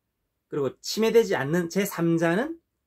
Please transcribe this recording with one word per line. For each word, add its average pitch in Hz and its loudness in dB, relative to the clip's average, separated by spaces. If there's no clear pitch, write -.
그리고 131 -4
침해되지 214 2
않는 160 -2
제삼자는 170 0